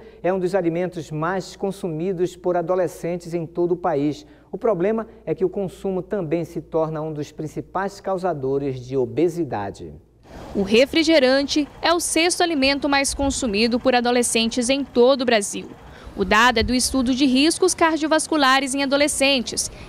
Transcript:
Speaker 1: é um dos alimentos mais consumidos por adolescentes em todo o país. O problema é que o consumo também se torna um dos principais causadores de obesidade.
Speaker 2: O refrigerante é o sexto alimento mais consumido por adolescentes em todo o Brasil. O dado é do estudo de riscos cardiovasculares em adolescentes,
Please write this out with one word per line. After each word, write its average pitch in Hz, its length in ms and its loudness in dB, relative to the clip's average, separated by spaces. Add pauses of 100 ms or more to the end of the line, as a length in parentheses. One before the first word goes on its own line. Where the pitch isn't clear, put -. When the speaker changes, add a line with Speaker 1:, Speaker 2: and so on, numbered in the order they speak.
(220)
Speaker 1:
é 175 80 0
um 190 80 0
dos 180 160 -2
alimentos 170 560 -2
mais 175 460 -4
consumidos 180 800 -4
por 180 180 -2
adolescentes 170 800 -4
em 170 120 -4
todo 175 280 -2
o 170 40 -4
país. 151 480 -2 (240)
O 190 80 -12
problema 214 480 0 (200)
é 156 100 -4
que 190 80 -4
o 180 60 2
consumo 190 520 -6
também 170 440 -4
se 160 160 -10
torna 160 400 -2
um 160 100 -6
dos 147 180 -8
principais 175 720 -8
causadores 143 800 -4
de 123 160 -8
obesidade. 117 1000 -2 (640)
Speaker 2:
O 202 80 0
refrigerante 277 1040 4 (140)
é 320 120 4
o 349 60 0
sexto 339 420 0
alimento 285 460 0
mais 277 260 0
consumido 240 680 0
por 262 120 2
adolescentes 240 760 0
em 277 160 2
todo 254 380 4
o - 20 -2
Brasil. 202 440 0 (460)
O 202 80 0
dado 226 360 4
é 214 40 4
do 233 120 0
estudo 254 400 2
de 277 100 2
riscos 302 480 4
cardiovasculares 294 1000 2
em 277 80 0
adolescentes, 277 880 0 (180)